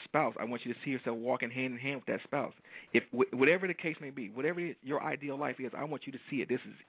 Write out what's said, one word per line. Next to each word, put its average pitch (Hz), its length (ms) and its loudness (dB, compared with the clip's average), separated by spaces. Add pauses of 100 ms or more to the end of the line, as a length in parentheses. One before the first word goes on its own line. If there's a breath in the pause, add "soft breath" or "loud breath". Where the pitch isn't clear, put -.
spouse, 139 340 2
I - 60 -2
want 117 200 -4
you 120 80 -2
to - 120 -14
see 151 60 -2
yourself 123 280 -2
walking 120 320 0
hand 127 240 -2
in 120 40 -6
hand 135 180 -2
with 123 100 -10
that 113 180 -2
spouse. - 280 -2 (400 loud breath)
If 120 200 6
wh-, 123 220 4
whatever 160 320 6
the 175 80 0
case 160 260 -4
may 147 100 -10
be, 135 180 -6
whatever 151 320 -2
it, 170 220 -4
your 139 200 0
ideal 139 360 -2
life 143 200 -2
is, 127 180 -4
I 127 80 -2
want 135 220 -4
you 135 60 -8
to 131 60 -8 (120)
see 147 60 0
it. 117 120 0
This 120 180 2
is 104 80 -14 (140)